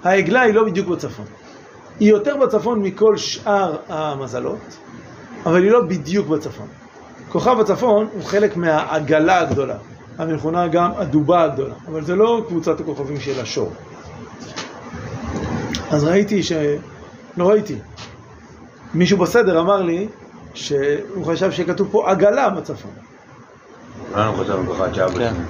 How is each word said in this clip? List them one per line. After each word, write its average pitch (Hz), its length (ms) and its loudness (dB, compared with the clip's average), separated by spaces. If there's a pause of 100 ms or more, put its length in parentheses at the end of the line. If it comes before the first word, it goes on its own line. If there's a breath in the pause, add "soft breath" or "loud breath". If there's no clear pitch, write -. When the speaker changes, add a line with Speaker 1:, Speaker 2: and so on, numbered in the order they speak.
Speaker 1:
העגלה 190 380 4
היא 220 120 6
לא 220 120 6
בדיוק 180 220 -2
בצפון. 139 380 -6 (760 loud breath)
היא 208 100 6
יותר 220 280 4
בצפון 220 440 2
מכל 202 360 4
שאר 196 580 -2 (140)
המזלות, 143 880 -6 (680)
אבל 175 180 4
היא 208 80 6
לא 240 160 6
בדיוק 165 400 -2
בצפון. 147 400 -4 (640)
כוכב 226 300 2
הצפון 214 540 2
הוא 175 100 -8
חלק 202 340 0
מהעגלה 156 840 2
הגדולה, 135 360 -2 (420)
המכונה 165 500 -2
גם 170 300 2
הדובה 160 460 2
הגדולה, 127 300 -2 (140)
אבל 156 160 -8
זה 175 120 -2
לא 220 320 4
קבוצת 160 320 -2
הכוכבים 143 400 -6
של 127 220 -6
השור. 107 300 -4 (2250)
אז 147 120 2
ראיתי 196 400 2
ש-, 175 100 -2 (840)
לא 180 120 2
ראיתי. 208 260 2 (1160)
מישהו 180 240 4
בסדר 180 420 4
אמר 190 220 2
לי 175 260 -2 (460)
שהוא 147 720 -2
חשב 170 260 0
שכתוב 175 400 -2
פה 190 200 2
עגלה 208 380 4
בצפון. 147 420 -8 (1200)
Speaker 2:
מה 107 120 2
הוא 95 160 -2
חשב 98 80 -2
על 92 140 -2
כוכב 90 280 -2
שאבא 92 200 0
Speaker 3:
כן. 117 200 -2
Speaker 2:
שלי? 85 160 -6